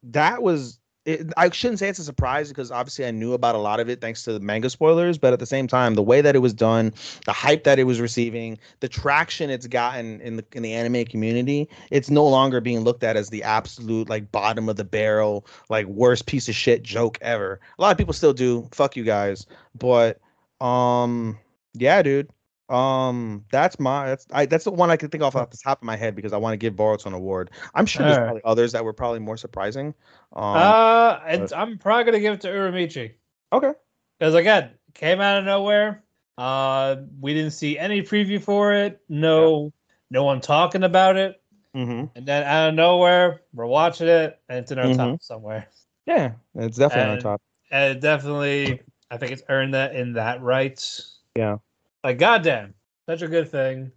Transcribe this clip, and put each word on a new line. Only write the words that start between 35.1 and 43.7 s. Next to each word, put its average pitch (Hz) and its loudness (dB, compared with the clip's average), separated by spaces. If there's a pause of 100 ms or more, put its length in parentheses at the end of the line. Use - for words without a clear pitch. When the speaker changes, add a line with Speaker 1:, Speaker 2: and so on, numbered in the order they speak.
Speaker 2:
out 202 2
of 190 -4
nowhere. 208 0 (340)
Uh, 135 -2 (240)
we 143 -4
didn't 156 -2
see 147 -6
any 196 -2
preview 202 -2
for 208 2
it. 202 -2
No, 160 4
Speaker 1:
Yeah. 151 -10 (400)
Speaker 2:
no 135 0
one 135 0
talking 156 2
about 185 4
it. 190 -2 (340)
Speaker 1:
Mm-hmm. 123 -6 (100)
Speaker 2:
And 123 -14
then 143 0
out 156 4
of 156 -2
nowhere, 175 4 (120)
we're 117 -8
watching 165 2